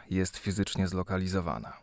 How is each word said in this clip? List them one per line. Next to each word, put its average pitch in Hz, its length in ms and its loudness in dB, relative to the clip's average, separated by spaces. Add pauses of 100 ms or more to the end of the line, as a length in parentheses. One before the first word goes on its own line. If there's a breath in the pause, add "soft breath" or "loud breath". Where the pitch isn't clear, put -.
(100)
jest 92 260 2
fizycznie 95 520 0
zlokalizowana. 90 840 -2 (100)